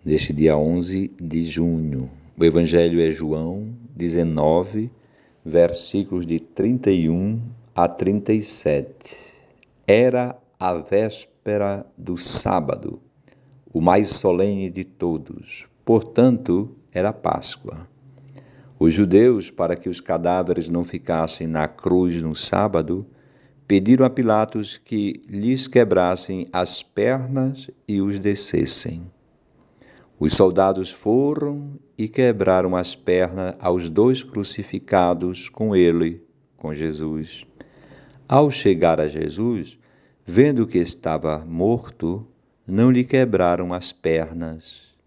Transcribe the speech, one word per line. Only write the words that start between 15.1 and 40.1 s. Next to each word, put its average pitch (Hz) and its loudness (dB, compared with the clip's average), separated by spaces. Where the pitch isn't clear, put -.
Portanto, 113 2
era 95 -2
Páscoa. - -6
Os 82 4
judeus, 101 4
para 87 -2
que - -10
os 87 -8
cadáveres 87 -2
não 85 -2
ficassem 85 -4
na 78 -2
cruz 90 2
no 80 -4
sábado, 95 0
pediram 107 6
a 127 4
Pilatos 107 -2
que 104 -6
lhes 117 -2
quebrassem 92 2
as 90 -4
pernas 131 -4
e 101 -2
os 101 -2
descessem. 92 -2
Os 78 0
soldados 95 2
foram 143 -2
e 107 -4
quebraram 95 2
as 90 -4
pernas 92 0
aos 90 -2
dois 117 2
crucificados 90 -2
com 107 -2
ele, 85 2
com 78 -8
Jesus. 78 -8
Ao 143 4
chegar 85 2
a 76 0
Jesus, 80 -6